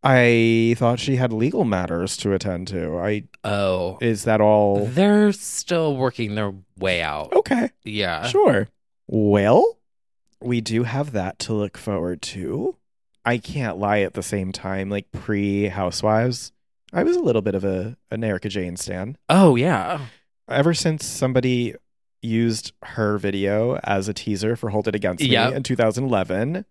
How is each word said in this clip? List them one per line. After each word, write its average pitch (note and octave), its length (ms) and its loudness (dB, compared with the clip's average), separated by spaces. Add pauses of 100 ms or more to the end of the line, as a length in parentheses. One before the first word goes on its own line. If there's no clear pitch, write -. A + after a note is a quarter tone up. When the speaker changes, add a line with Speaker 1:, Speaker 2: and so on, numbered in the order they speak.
Speaker 1:
I A#2 720 6
thought A#2+ 240 2
she C3+ 160 0
had B2 160 0
legal C#3+ 320 0
matters F2+ 520 -2
to G2+ 160 0
attend F#2 360 -4
to. E2+ 280 -4
I G#2 260 -2 (200)
Speaker 2:
Oh. F#2+ 560 -2
Speaker 1:
Is A2+ 240 -2
that G#2+ 160 2
all? G#2 460 4
Speaker 2:
They're G3+ 480 4
still D#3+ 640 -2
working A#2+ 380 -2
their G#2 180 -4 (240)
way F#2 240 0
out. D2+ 320 -4
Speaker 1:
Okay. C4+ 380 0 (120)
Speaker 2:
Yeah. F#2+ 440 -4
Speaker 1:
Sure. B2+ 420 2 (380)
Well, G#2+ 720 4 (640)
we A#2+ 200 -2
do A2+ 220 0
have C3+ 280 -4
that F#2+ 280 -4
to - 140 -6
look G#2 240 -4
forward F2+ 440 -4
to. B2+ 560 -6 (480)
I A#2+ 120 2
can't A2+ 420 -6
lie, G#2 200 2
at F#2+ 140 0
the F#2+ 100 -6
same F#2+ 300 -4
time, F#2+ 360 -6
like, G2+ 220 -6
pre-Housewives, G2+ 1400 0 (400)
I F3 100 0
was F4 140 2
a F4 40 0
little A#2+ 200 2
bit G2 140 -2
of F#2+ 100 -2
a, G2 320 -4 (120)
an A2+ 140 -6
Erika G#2+ 240 -2
Jayne F#2 300 -6
stan. G2 400 -8 (100)
Speaker 2:
Oh, E3+ 300 6
yeah. C#3 440 -2 (480)
Speaker 1:
Ever C#3+ 240 2
since D#3 320 -4
somebody B2+ 680 0 (480)
used A2+ 500 -2 (120)
her G#2 340 -2
video G2+ 680 -2
as G2 240 -2
a G#2+ 60 -6
teaser G#2+ 420 -4
for A2+ 140 -6
Hold G#2 180 -2
It G#2 80 -2
Against F#2+ 260 -2
Me C3 100 0
Speaker 2:
Yep. B2 240 2
Speaker 1:
in C#3 80 -6
two B2+ 120 -4
thousand A2+ 300 0
eleven A2+ 640 -2